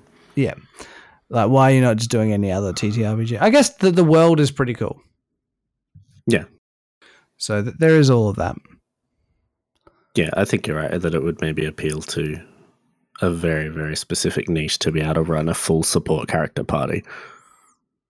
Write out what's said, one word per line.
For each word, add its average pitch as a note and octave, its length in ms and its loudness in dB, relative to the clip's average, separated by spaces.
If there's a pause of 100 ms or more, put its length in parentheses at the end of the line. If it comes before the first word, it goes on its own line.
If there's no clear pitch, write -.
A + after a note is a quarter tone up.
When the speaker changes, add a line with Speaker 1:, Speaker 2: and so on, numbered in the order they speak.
(340)
Speaker 1:
Yeah. C3+ 200 -2 (760)
Like, A2+ 200 2
why C3+ 200 6
are C3+ 60 6
you C3 60 6
not A#2 160 4
just A#2 120 -4
doing A2 220 0
any G2+ 180 0
other F#2+ 220 -2
T G#2 180 -4
T A2+ 140 -2
R G#2+ 120 -2
P A2+ 100 -2
G? A#2 120 -4
I F#3 100 2
guess B3+ 280 4
the, F#3+ 160 2
the F3+ 100 4
world D#3+ 380 6
is C#3 100 2
pretty B2 240 -4
cool. - 260 -8 (1300)
Speaker 2:
Yeah. A2 200 0 (880)
Speaker 1:
So G#2 260 -4
th-, A2 160 -8
there D#3+ 220 6
is C3+ 100 6
all A2+ 180 4
of G2 80 -2
that. E2+ 200 -4 (1600)
Speaker 2:
Yeah, E2 200 0
I G2 100 0
think - 220 -4
you're D#2 100 -6
right D#2 240 -4
that E2 140 -2
it D2+ 80 -2
would E2 180 -4
maybe D#2 240 -4
appeal D#2 380 -6
to D#2 340 -6 (840)
a F#2 80 0
very, E2 400 -2
very D#2 260 -8
specific - 500 -4
niche D#2 340 -4
to D#2+ 120 -2
be D#2 80 -2
able D#2 140 -2
to D#2+ 80 0
run D#2+ 260 -2
a E2 60 0
full D#2+ 280 0
support - 460 -2
character - 360 -4
party. - 380 -4 (1080)